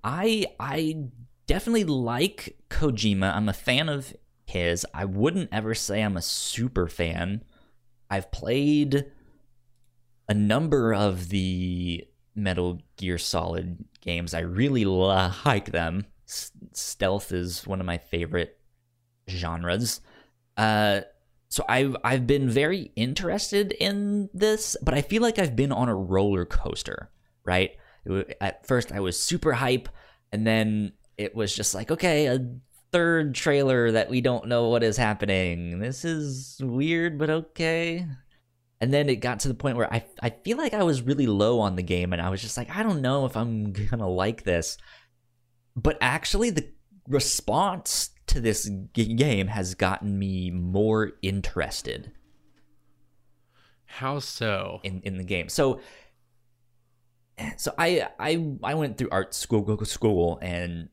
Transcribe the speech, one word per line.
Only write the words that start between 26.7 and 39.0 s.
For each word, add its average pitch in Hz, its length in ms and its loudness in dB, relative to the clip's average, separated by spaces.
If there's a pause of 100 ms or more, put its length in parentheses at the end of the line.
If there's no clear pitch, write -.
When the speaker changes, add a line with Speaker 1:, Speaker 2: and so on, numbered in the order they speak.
Speaker 1:
right? 90 280 2 (340)
It - 40 -6
wa-, 95 300 -2
at - 260 -4
first - 240 0
I 101 100 -6
was 92 220 -2
super 160 300 0
hype, 127 380 0 (420)
and 107 140 0
then 107 480 2 (240)
it 104 160 -6
was 104 200 -2
just - 200 -2
like, - 160 -6
"Okay, 160 360 2
a 127 220 0 (420)
third 165 440 2
trailer 131 560 4
that 110 180 4
we 123 140 0
don't 123 260 0
know 120 220 4
what 117 120 4
is 110 140 4
happening. 92 840 0
This 127 280 -6
is 143 520 -6
weird, 151 600 0
but 151 100 2
okay." 165 800 -2 (760)
And 123 100 2
then 143 200 4